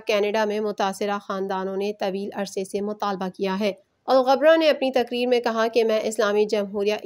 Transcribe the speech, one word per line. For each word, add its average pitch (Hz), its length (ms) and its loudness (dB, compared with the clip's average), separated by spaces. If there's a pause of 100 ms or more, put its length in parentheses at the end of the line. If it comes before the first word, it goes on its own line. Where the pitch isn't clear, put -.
कनाडा 208 400 0
में 208 160 -2
मुतासरा 202 580 -2
ख़ानदानों 190 560 -6
ने 202 240 -4
तवील 196 360 -4
अरसे 196 280 -6
से 196 180 -6
मुतालबा 202 480 -4
किया 190 260 -4
है। 208 160 0 (360)
अल 254 160 4
गबरा 269 320 6
ने 320 140 4
अपनी 269 220 0
तकरीर 247 360 0
में 240 140 4
कहा 226 280 0
कि 233 140 2
मैं 220 200 2
इस्लामी 214 440 2
जमहूरिया 208 580 -2